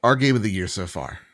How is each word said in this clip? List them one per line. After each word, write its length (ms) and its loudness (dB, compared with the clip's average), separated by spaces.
our 140 4
game 200 4
of 60 0
the 80 0
year 180 -2
so 180 -6
far, 340 -8